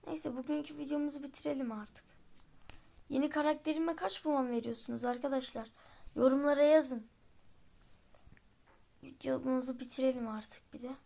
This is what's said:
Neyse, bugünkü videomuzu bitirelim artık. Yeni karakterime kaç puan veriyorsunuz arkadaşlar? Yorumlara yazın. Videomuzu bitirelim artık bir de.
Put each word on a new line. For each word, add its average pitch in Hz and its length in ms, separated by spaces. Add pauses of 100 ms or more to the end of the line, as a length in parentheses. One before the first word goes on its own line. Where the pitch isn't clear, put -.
Neyse, 302 300
bugünkü 294 400
videomuzu 294 460
bitirelim 269 480
artık. 214 340 (1040)
Yeni 285 200
karakterime 311 680
kaç 359 280
puan 277 260
veriyorsunuz 233 560
arkadaşlar? 247 640 (460)
Yorumlara 277 480
yazın. 269 440 (2000)
Videomuzu 262 760
bitirelim 254 480
artık - 460
bir 240 80
de. 254 140 (100)